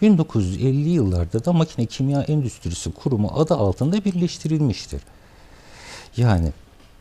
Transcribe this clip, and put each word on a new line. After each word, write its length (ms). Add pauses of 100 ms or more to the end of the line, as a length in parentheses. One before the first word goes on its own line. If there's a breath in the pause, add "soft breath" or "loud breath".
Bin 160
dokuz 280
yüz 100
elli 320
yıllarda 560
da 80
Makine 340
Kimya 360
Endüstrisi 720
Kurumu 420
adı 200
altında 500
birleştirilmiştir. 1000 (1120 loud breath)
Yani 360 (480)